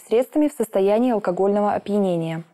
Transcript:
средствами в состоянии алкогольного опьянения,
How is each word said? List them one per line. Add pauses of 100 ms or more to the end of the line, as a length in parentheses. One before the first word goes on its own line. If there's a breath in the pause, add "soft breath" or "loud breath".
средствами
в
состоянии
алкогольного
опьянения, (100)